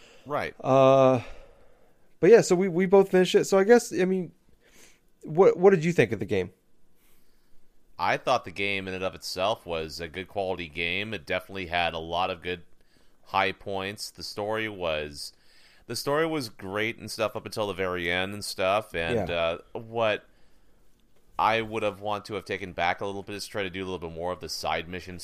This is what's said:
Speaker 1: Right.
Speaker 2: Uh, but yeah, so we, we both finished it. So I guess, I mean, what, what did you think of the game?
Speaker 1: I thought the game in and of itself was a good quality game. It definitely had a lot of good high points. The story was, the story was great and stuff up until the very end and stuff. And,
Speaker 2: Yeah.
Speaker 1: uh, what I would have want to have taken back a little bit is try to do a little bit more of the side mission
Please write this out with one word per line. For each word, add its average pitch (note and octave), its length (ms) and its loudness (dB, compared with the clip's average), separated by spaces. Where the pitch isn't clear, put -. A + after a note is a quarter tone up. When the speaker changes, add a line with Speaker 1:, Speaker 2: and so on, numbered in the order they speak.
Speaker 1:
Right. B2+ 260 -4
Speaker 2:
Uh, C3 580 6
but - 100 6
yeah, A3 120 12
so F#3 140 2
we, F#3+ 120 2
we F3+ 180 0
both F#3+ 240 6
finished F#3 240 4
it. F#3 120 4
So G3 120 2
I G3 60 6
guess, A#3 280 6
I F#3 140 0
mean, F#3 260 -2
what, E3+ 340 6
what F#3 140 8
did E3 140 4
you E3+ 60 2
think B2+ 200 4
of G#2 80 -4
the G#2+ 60 -8
game? F#2 260 -2
Speaker 1:
I G#2 180 0
thought C3 280 0
the F#2+ 60 -14
game G2 360 -4
in F#2 80 -6
and F#2 80 -6
of F#2 100 -2
itself F#2+ 520 -4
was D#2+ 340 -6
a E2+ 80 -8
good F2+ 200 -10
quality F#2 400 -6
game. F2 460 -6
It E2 120 -10
definitely F#2 420 -6
had E2+ 260 0
a E2 60 -6
lot E2+ 320 -4
of E2+ 100 -10
good F2 220 -8
high F#2+ 260 0
points. G2 580 -10
The - 140 -16
story A2 440 -6
was, D#2 640 -6
the A#2 100 -10
story D3 300 -2
was D#3 240 -4
great G#2 480 -6
and G#2+ 140 -14
stuff G#2+ 240 -4
up G#2 100 -10
until G#2+ 220 -6
the F#2+ 80 -4
very F2+ 360 -4
end F#2 220 -4
and G#2 100 -10
stuff. G2+ 520 -2
And, E2+ 340 -2
Speaker 2:
Yeah. E2+ 60 -4
Speaker 1:
uh, E2 220 -2
what A2+ 460 -2
I A2 240 2
would G#2+ 220 -6
have G2 180 -4
want G2+ 240 -6
to A2 100 -10
have F#2 100 -8
taken F#2 280 -8
back F2 280 -2
a G#2+ 40 -4
little G2 160 -6
bit G#2 140 -12
is G2 100 -10
try - 160 -6
to F#2+ 80 -4
do F#2+ 140 -8
a - 20 -8
little F#2 140 -6
bit E2 160 -12
more E2+ 160 -6
of E2+ 80 -8
the E2 100 -10
side D#2+ 400 -4
mission F2+ 340 -12